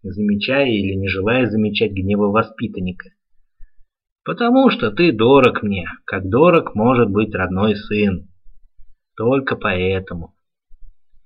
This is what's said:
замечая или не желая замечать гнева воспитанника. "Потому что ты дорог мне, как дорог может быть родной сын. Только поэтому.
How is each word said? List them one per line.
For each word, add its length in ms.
замечая 580
или 240
не 140
желая 380
замечать 460
гнева 360
воспитанника. 800
"Потому 460
что 200
ты 220
дорог 500
мне, 240
как 240
дорог 460
может 360
быть 240
родной 420
сын. 520
Только 400
поэтому. 760